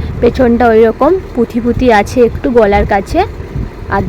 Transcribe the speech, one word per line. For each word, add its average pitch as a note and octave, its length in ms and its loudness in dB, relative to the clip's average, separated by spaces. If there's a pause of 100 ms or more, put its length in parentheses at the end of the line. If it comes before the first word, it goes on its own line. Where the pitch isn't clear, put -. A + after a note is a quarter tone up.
(200)
পেছনটা A#3+ 520 2
ওই A3 160 6
রকম B3+ 220 0 (240)
পুঁথি A#3 300 -2
পুঁথি A#3+ 220 0 (140)
আছে G#3 180 -2 (100)
একটু - 180 -6 (100)
গলার G#3 360 4
কাছে। G#3 280 -2 (720)
আর G3+ 140 0